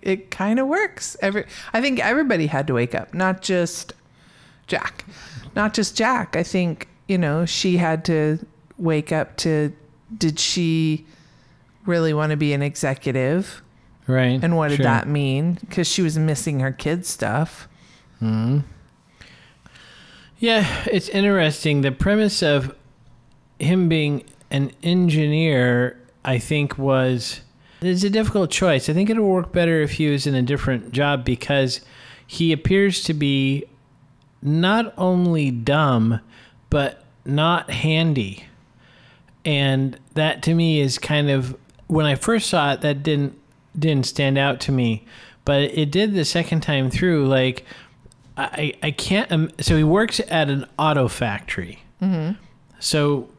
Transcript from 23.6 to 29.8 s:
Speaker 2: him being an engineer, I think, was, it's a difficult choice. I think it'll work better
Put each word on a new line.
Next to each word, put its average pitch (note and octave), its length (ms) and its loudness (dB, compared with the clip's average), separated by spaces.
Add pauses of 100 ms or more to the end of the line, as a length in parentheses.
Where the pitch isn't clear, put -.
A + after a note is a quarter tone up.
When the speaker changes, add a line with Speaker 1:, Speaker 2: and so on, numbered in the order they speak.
Speaker 2:
him F3 280 2
being D3 360 0 (260)
an C#3 220 -2 (100)
engineer, D3+ 1120 2 (280)
I C3 140 0
think, D3 380 -2
was, C3 640 0 (400)
it's F3+ 220 0
a G3+ 80 2
difficult G#3 400 0
choice. D#3+ 380 2
I - 40 0
think F#3+ 160 2
it'll A3 200 2
work F#3 240 0
better E3+ 280 2